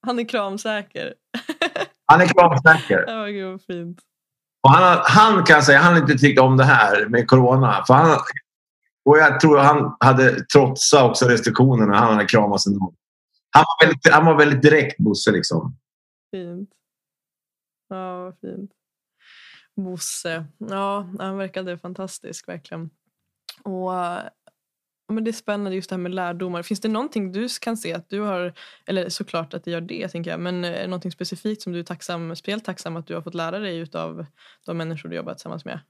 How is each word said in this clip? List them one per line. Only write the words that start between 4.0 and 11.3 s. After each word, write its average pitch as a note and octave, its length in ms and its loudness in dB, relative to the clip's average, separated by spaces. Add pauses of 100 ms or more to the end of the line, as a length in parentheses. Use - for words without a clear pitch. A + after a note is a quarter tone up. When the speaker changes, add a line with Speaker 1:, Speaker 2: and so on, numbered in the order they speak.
Speaker 2:
Och C3+ 80 6
han E3+ 120 6
har, F3 220 4
han G#3+ 380 6
kan D3+ 200 8
säga, C#3 160 6
han F3 140 6
har E3 80 4
inte C#3+ 160 0
tyckt C#3 220 4
om C3 180 6
det C3+ 60 6
här G#2+ 440 4
med A#2 200 0
corona. B2 600 2
För B2+ 60 6
han, D#3 240 4 (920)
och D3+ 80 8
jag D3 220 4
tror D3+ 180 6
han C#3 420 2
hade C3 460 2
trotsat C3+ 640 4
också A#2 180 0
restriktionerna. A2+ 720 2